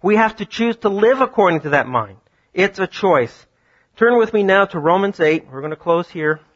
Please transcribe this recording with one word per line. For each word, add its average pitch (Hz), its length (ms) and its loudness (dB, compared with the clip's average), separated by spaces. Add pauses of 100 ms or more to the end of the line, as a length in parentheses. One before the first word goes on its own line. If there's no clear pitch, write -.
We 202 140 0
have 220 220 0
to 202 80 -10
choose 226 320 -4
to 214 120 -2
live 220 300 0
according 190 420 0
to 147 100 -6
that 143 160 2
mind. 110 300 -6 (360)
It's 190 260 -2
a 185 80 -2
choice. 151 580 -2 (520)
Turn 233 200 4
with 226 140 0
me 208 120 0
now 196 220 4
to 190 140 -10
Romans 190 400 0
eight. 160 320 0
We're 135 100 -14
gonna 156 140 -10
close 170 320 -2
here. 156 320 -4 (160)